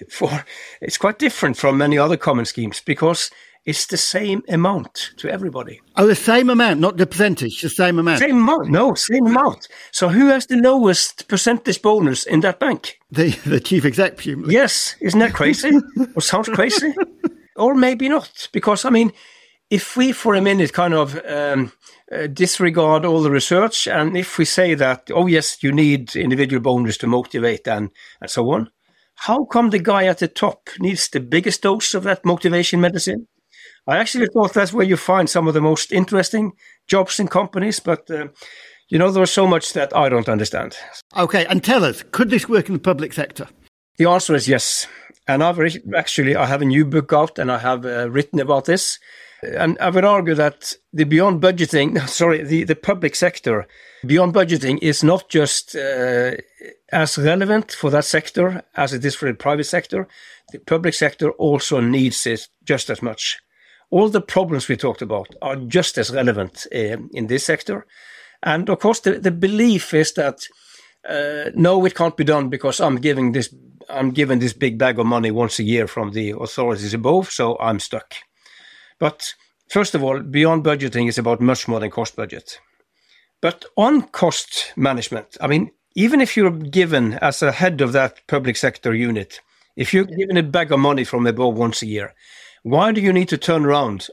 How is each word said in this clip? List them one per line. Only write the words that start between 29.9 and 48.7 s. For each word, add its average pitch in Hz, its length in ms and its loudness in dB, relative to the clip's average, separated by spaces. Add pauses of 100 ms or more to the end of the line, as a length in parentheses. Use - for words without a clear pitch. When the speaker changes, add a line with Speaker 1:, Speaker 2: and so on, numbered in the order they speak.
Speaker 1:
at 175 140 0
the 170 80 0
top - 500 -4
needs 185 300 -2
the 135 120 -4
biggest 165 400 -2
dose 202 320 0
of 185 120 -4
that 190 200 -2
motivation 175 560 0
medicine? 175 480 -2 (580)
I 147 120 2
actually 226 300 0
thought 208 260 0
that's 196 180 2
where 196 140 2
you 185 100 2
find 180 320 0
some 165 200 0
of 156 60 0
the 151 60 2
most 156 320 0
interesting 196 600 0 (340)
jobs 190 340 0
in 190 80 -2
companies, 196 520 -2
but, 165 300 -4
uh, 151 180 -8 (600)
you 165 100 0
know, 180 120 4
there's 185 200 2
so 196 160 2
much 170 280 0
that 139 200 -4
I 147 140 2
don't 120 220 0
understand. - 480 -4 (360)
Speaker 2:
Okay, 180 320 0
and - 160 -4
tell 226 220 2
us, 127 260 -4
could 226 200 0
this 220 180 0
work 214 200 0
in 196 60 -4
the 151 60 -4
public 170 320 -2
sector? - 360 -10 (480)
Speaker 1:
The 165 120 4
answer 175 260 2
is 120 140 0
yes. - 380 0 (400)
And 139 160 0
I've 175 160 0
re-, 165 240 -2 (140)
actually, 143 400 0
I 139 100 2
have 139 160 -2
a 139 40 0
new 135 180 4
book 143 280 0
out 151 260 2
and 127 120 -2
I 123 80 -2
have, 123 260 -2
uh, 120 260 -4
written 143 300 -2
about 139 240 0
this. - 340 -2 (440)